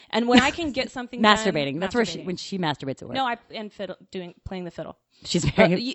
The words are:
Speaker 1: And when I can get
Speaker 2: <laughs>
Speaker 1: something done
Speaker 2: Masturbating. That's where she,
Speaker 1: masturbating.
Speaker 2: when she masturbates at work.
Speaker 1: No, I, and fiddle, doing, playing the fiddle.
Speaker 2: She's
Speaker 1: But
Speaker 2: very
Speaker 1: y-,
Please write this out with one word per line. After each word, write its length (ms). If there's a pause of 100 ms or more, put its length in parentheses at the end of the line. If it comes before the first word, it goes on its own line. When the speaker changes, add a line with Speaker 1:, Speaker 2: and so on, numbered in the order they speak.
Speaker 1:
And 200
when 120
I 100
can 220
get 180
Speaker 2:
<laughs> 60
Speaker 1:
something 240
done 160
Speaker 2:
Masturbating. 420
That's 160
where 120
she, 140
Speaker 1:
masturbating. 40
Speaker 2:
when 120
she 220
masturbates 440
at 60
work. 80
Speaker 1:
No, 100
I, 100 (140)
and 200
fiddle, 260 (140)
doing, 240 (120)
playing 180
the 60
fiddle. 260 (280)
Speaker 2:
She's 200
Speaker 1:
But 100
Speaker 2:
very 200
Speaker 1:
y-, 200